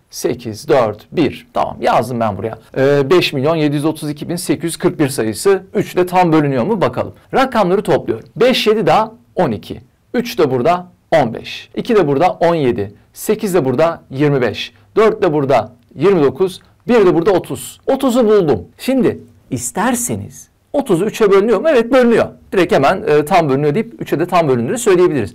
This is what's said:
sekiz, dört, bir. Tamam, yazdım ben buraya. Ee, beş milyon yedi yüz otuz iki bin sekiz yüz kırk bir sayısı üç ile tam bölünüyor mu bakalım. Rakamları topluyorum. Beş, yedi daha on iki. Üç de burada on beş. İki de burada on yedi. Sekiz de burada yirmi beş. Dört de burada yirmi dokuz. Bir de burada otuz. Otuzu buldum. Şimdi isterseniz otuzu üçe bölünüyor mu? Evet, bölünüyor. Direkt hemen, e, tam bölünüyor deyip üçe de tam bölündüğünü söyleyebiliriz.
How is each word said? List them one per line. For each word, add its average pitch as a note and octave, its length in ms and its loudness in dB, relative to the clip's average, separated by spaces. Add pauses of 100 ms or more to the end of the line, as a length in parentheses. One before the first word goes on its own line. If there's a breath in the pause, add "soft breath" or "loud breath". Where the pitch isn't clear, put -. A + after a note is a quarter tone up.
(100)
sekiz, A#2 580 -8
dört, A#2 440 0
bir. - 420 -2
Tamam, - 260 -4
yazdım C3 400 -2
ben G#2+ 160 -2
buraya. A2 220 -8 (180 soft breath)
Ee, C#3 340 2
beş F3+ 220 2
milyon D3+ 240 0
yedi D3+ 200 0
yüz C#3+ 80 -4
otuz D#3 260 -4
iki D3 180 -12
bin E3 80 -6
sekiz E3 280 -4
yüz E3+ 120 -6
kırk F3+ 220 -2
bir D3 100 0
sayısı C3 540 -2 (120)
üç - 200 -4
ile F3+ 120 0
tam F3+ 260 2
bölünüyor C#3 320 2
mu G3 160 -2
bakalım. B2 320 -2 (220 soft breath)
Rakamları G#3 480 0
topluyorum. B2 540 -2
Beş, A#3+ 300 2
yedi G#3+ 200 2
daha G3+ 260 2 (220)
on E3 160 0
iki. - 300 -10 (340)
Üç - 240 -4
de D3 120 2
burada D3+ 360 0 (360)
on A2+ 120 -4
beş. - 400 -14
İki A3 220 0
de F3+ 120 4
burada C#3+ 220 2
on E3+ 240 0
yedi. A#2+ 400 -2 (180 soft breath)
Sekiz G#3+ 420 -4
de E3+ 100 2
burada D#3+ 360 0 (100)
yirmi C#3 300 0
beş. A2 320 -4 (240 soft breath)
Dört G#3+ 260 2
de F3 100 2
burada C3+ 400 0 (220)
yirmi F3 280 2
dokuz. C#3+ 380 0 (280 soft breath)
Bir A3 180 4
de E3+ 80 4
burada E3+ 160 0
otuz. - 560 -4
Otuzu C4 400 2
buldum. E3+ 340 4 (180)
Şimdi A#3+ 400 0 (320)
isterseniz C3 1000 -6 (240)
otuzu G3 320 0
üçe G#3+ 260 0
bölünüyor G3 300 4
mu? D#4 100 -2
Evet, A#3+ 220 2
bölünüyor. A#3 340 4 (260)
Direkt F#3+ 200 2
hemen, E3+ 340 2
e, D3+ 180 2
tam E3+ 240 2
bölünüyor C#3+ 260 0
deyip - 280 -6
üçe D3+ 180 -2
de E3+ 60 -2
tam E3+ 220 0
bölündüğünü B2+ 300 0
söyleyebiliriz. F3 560 2